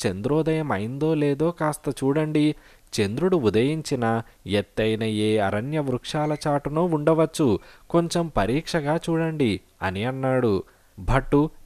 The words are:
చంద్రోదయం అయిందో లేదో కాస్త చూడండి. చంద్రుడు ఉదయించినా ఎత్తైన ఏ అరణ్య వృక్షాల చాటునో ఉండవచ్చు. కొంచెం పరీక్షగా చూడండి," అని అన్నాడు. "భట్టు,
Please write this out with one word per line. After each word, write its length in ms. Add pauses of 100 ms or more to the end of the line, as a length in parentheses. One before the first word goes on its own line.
చంద్రోదయం 680
అయిందో 420
లేదో 360
కాస్త 540
చూడండి. 500 (460)
చంద్రుడు 360
ఉదయించినా 880 (240)
ఎత్తైన 560
ఏ 360
అరణ్య 400
వృక్షాల 580 (100)
చాటునో 380
ఉండవచ్చు. 760 (320)
కొంచెం 360 (100)
పరీక్షగా 640 (100)
చూడండి," 500 (220)
అని 220
అన్నాడు. 580 (360)
"భట్టు, 520 (160)